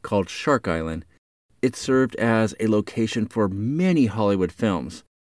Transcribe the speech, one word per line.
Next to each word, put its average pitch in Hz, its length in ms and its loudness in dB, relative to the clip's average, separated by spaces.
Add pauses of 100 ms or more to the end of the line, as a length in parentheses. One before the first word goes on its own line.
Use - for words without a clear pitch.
called 98 280 0
Shark - 380 -2
Island, 80 380 -4 (560)
it 131 140 0
served 131 400 0
as 110 440 2
a 110 80 0
location 110 600 0
for 107 200 0
many 139 600 2
Hollywood 101 440 0
films, 92 520 -2 (220)